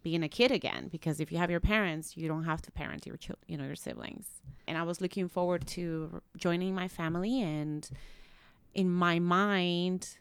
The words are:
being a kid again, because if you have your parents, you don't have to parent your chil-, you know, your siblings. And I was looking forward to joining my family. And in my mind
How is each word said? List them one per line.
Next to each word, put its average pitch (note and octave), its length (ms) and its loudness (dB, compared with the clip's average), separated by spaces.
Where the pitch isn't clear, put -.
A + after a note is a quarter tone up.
being E3 200 0
a D3+ 60 0
kid B3 240 6
again, C2 400 -2
because D#3+ 280 -2
if D#3 120 -2
you E3+ 60 -2
have F3 120 2
your E3+ 100 2
parents, F#3+ 560 2
you D#3+ 120 -4
don't D#3+ 160 -2
have D#3+ 180 0
to - 80 -14
parent - 360 -8
your - 100 -10
chil-, - 200 -10
you E3 100 -6
know, C#3+ 80 -6
your C#3 100 -6
siblings. - 520 -10
And E3 100 -4
I E3+ 60 -2
was E3+ 180 -4
looking F#3 280 -2
forward F3+ 400 0
to E3 520 -4
joining F3+ 380 2
my F#3 140 -2
family. F3 520 0
And D3+ 480 -2
in F#3 160 4
my F3 280 4
mind F3+ 1040 4